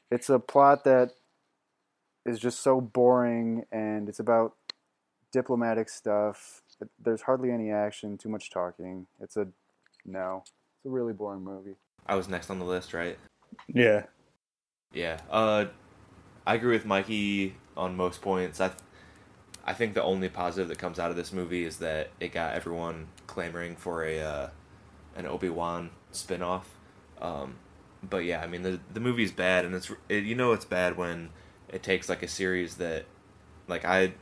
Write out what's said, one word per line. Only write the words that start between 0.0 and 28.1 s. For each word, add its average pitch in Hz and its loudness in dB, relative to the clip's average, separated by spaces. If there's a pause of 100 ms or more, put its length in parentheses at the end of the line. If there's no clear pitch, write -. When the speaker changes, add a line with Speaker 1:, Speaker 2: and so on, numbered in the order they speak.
Speaker 1:
it's - 0
a 131 8
plot 139 6
that 127 8 (1120)
is 120 -2
just 117 -2
so 131 6
boring, 120 4
and 107 -2
it's 107 -10
about 113 4 (760)
diplomatic 117 2
stuff. - -2 (400)
There's 113 0
hardly 127 2
any 113 -2
action, 104 -2
too 110 -10
much 110 -6
talking. 90 -6 (140)
It's - -10
a 101 -2 (560)
no. 95 -6
It's - -20
a 135 -8
really 120 -2
boring 101 -8
movie. 98 -14 (300)
Speaker 2:
I 104 0
was 95 -2
next 92 -4
on 95 -4
the 90 -4
list, 90 -4
right? 87 -4 (540)
Speaker 3:
Yeah. 107 6 (880)
Speaker 2:
Yeah. 82 -4 (120)
Uh, 107 4 (800)
I 110 4
agree 120 4
with 110 2
Mikey 101 0 (220)
on 92 -2
most 90 -2
points. 92 -2
I 95 4
th-, 92 -8 (880)
I 95 -2
think 110 0
the - 2
only 92 2
positive 87 -2
that 78 -6
comes 87 -6
out 87 0
of 85 -4
this 85 -6
movie 87 -2
is 80 -8
that 78 -4
it 85 -6
got 82 -2
everyone 85 -6 (180)
clamoring 85 -8
for 82 -6
a, 80 -2
uh, 73 -4 (640)
an 87 -8
Obi-Wan 85 -4 (240)
spinoff. 90 -4 (560)
Um, 69 -8 (460)
but 95 -4